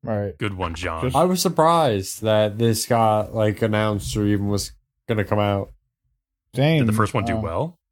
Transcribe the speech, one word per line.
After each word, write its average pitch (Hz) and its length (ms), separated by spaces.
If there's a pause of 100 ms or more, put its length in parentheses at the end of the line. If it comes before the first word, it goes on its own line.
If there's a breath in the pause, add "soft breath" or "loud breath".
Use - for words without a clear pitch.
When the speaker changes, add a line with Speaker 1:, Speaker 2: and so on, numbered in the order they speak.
Speaker 1:
Right. 104 340
Speaker 2:
Good 104 160
one, 87 220
John. 82 280
Speaker 1:
Just 127 120
Speaker 3:
I 151 80
was 185 180
surprised 156 800
that 107 380
this 117 260
got, 110 480
like, 107 300
announced 107 520
or 104 120
even 101 220
was 101 220 (360)
gonna 107 160
come 104 160
out. 101 320 (840)
Speaker 1:
Same. 147 300
Speaker 2:
Did - 20
the 107 80
first 107 200
one 107 100
do 113 120
Speaker 1:
Uh, 110 40
Speaker 2:
well? 107 380 (120)